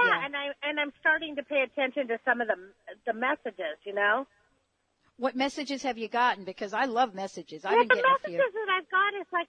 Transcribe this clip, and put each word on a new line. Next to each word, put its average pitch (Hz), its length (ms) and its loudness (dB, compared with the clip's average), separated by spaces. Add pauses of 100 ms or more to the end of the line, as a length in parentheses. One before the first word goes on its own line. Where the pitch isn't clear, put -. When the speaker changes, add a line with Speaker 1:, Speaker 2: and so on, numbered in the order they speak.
Speaker 1:
Yeah. 415 220 2
Speaker 2:
and 285 100 -6
I, 285 100 -4 (180)
and 302 160 -2
I'm 285 200 -2
starting 311 360 0
to 262 80 -6
pay 285 180 0
attention 262 460 -2
to 226 180 -2
some 240 160 2
of 226 60 -4
the, 202 80 2 (500)
the 233 80 -2
messages, 226 680 -4
you 202 100 -10
know. 208 320 2 (920)
Speaker 1:
What 247 180 -2
messages 269 480 -4
have 247 140 -2
you 226 100 -6
gotten? 233 380 0
Because 190 280 -8
I 233 120 0
love 233 280 2
messages. 185 520 -10
I've 190 80 0
Speaker 2:
Well, 453 80 8
Speaker 1:
been 233 80 4
Speaker 2:
the 240 60 6
Speaker 1:
getting 262 140 4
a 269 100 4 (100)
few. 170 80 -6
Speaker 2:
messages 494 180 2
that 427 180 -4
I've 370 160 -2
got 403 300 2
is 339 140 -8
like, 339 160 -2